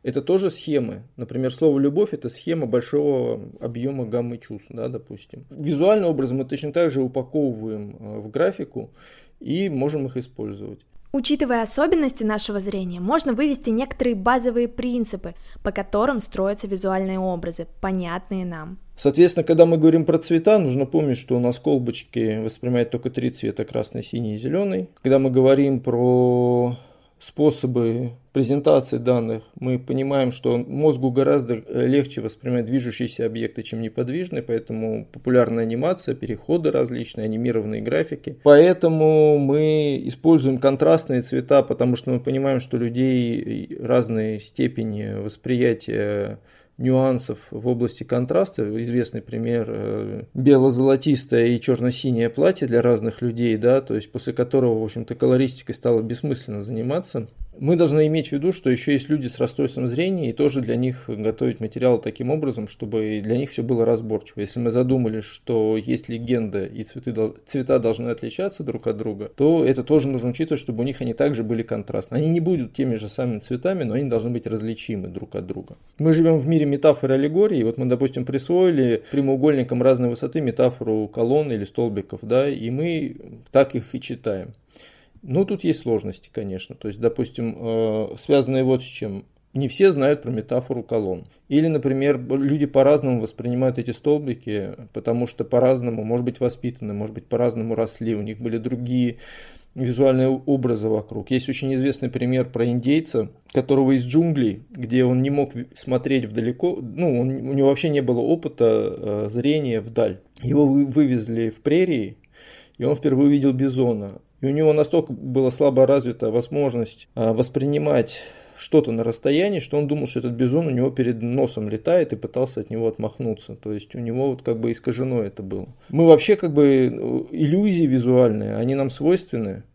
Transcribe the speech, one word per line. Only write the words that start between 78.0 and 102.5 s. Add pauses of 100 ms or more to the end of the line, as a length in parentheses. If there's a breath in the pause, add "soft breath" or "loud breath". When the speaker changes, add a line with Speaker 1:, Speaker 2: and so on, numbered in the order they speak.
Speaker 1:
присвоили
прямоугольникам
разной
высоты
метафору
колонн
или
столбиков,
да,
и
мы (340)
так
их
и
читаем. (720 soft breath)
Ну,
тут
есть
сложности,
конечно.
То
есть,
допустим,
э,
связанные
вот
с
чем. (280)
Не
все
знают
про
метафору
колонн. (200 soft breath)
Или,
например,
б-,
люди
по-разному
воспринимают
эти
столбики, (220)
потому
что
по-разному,
может
быть,
воспитаны,
может
быть,
по-разному
росли,
у
них
были
другие (580 loud breath)
визуальные
о-,
образы
вокруг.
Есть
очень
известный
пример
про